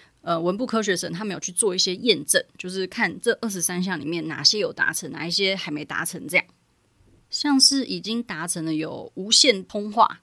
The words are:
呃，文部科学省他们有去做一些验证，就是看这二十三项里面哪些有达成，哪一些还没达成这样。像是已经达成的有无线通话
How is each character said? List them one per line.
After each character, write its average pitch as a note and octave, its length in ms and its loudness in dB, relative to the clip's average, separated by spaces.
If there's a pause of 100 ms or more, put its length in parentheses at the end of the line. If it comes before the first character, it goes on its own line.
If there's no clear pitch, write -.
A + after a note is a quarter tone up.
(220)
呃， E3+ 180 -2
文 F3+ 160 0
部 B3 80 -4
科 A3+ 160 0
学 G3+ 160 2
省 - 160 -4
他 F#3 120 -6
们 G3+ 100 -4
有 - 60 -10
去 - 100 -8
做 F3+ 240 2
一 F#3 40 -4
些 F#3 180 2
验 F3 280 2
证， - 200 2 (120)
就 F#3 140 -10
是 F#3+ 160 -2
看 F#3 340 -2
这 A#3 200 2
二 A#3 80 -2
十 F#3+ 120 -6
三 F3+ 220 0
项 F3+ 160 -2
里 C#3+ 60 -8
面 D#3+ 240 -4
哪 C#3 160 -2
些 G#3+ 160 4
有 E3 120 0
达 - 200 0
成， D#3 180 -6
哪 D3+ 160 -8
一 E3+ 40 -6
些 F#3+ 260 0
还 F3+ 160 -6
没 D3+ 120 -6
达 - 200 -6
成 - 240 -8
这 F3+ 80 0
样。 - 100 0 (800)
像 C#4+ 300 2
是 C4+ 260 4
已 F3 160 -6
经 A3 220 -4
达 F3 240 -8
成 E3+ 180 -4
的 D#3+ 100 0
有 D#3 400 -6
无 F#3+ 180 -8
线 G#3+ 320 6
通 G#3 260 -6
话 G#3+ 320 4